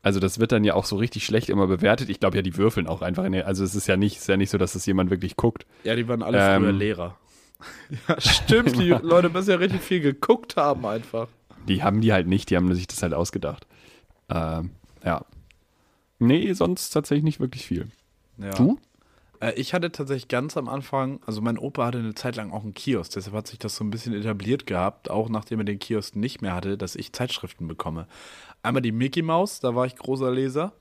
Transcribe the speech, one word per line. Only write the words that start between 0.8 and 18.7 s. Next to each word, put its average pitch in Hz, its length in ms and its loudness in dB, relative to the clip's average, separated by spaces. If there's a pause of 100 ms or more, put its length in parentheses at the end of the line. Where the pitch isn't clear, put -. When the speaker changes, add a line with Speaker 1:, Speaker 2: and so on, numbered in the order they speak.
Speaker 1:
so 101 120 -4
richtig 110 280 -2
schlecht 110 240 0
immer 98 200 2
bewertet. 101 420 2
Ich - 100 -6
glaub 95 140 2
ja, 98 80 2
die 90 140 -4
würfeln 95 320 2
auch 85 120 -6
einfach 90 240 -2
in 95 80 -2
der, 92 140 -2
also 95 180 -2
es 92 120 -2
ist 98 100 -2
ja 95 100 4
nicht, 104 220 2
ist - 100 -8
ja 95 80 4
nicht 98 140 2
so, 101 80 0
dass 90 140 2
das 95 140 -6
jemand 95 240 2
wirklich 95 260 -2
guckt. - 300 0 (180)
Speaker 2:
Ja, 110 100 0
die 117 140 -2
waren 117 140 -2
alle 104 160 2
Speaker 1:
Ähm, 98 260 6
Speaker 2:
früher 104 80 4
Lehrer. 95 440 -2 (440)
<laughs> - 480 -12
Ja, 170 120 0
stimmt, 185 580 4
die 175 100 4
Speaker 1:
<laughs> - 140 4
Speaker 2:
Leute 170 280 6
müssen 190 200 0
ja 180 60 6
richtig 180 260 0
viel 180 180 0
geguckt 147 560 2
haben 143 280 2
einfach. 113 440 -4 (400)
Speaker 1:
Die 98 160 2
haben 104 160 4
die 110 120 6
halt 92 140 4
nicht, 92 240 0
die 92 60 4
haben 90 180 4
sich 90 140 -4
das - 160 -6
halt 80 100 -2
ausgedacht. - 540 -4 (600)
Ähm, 82 420 -4 (340)
ja. 85 200 -2 (920)
Nee, 156 360 4
sonst 180 360 -2
tatsächlich 147 340 0
nicht 156 160 0
wirklich 123 260 -6
viel. 92 200 -4 (520)
Speaker 2:
Ja. 98 120 -10
Speaker 1:
Du? 127 280 4 (640)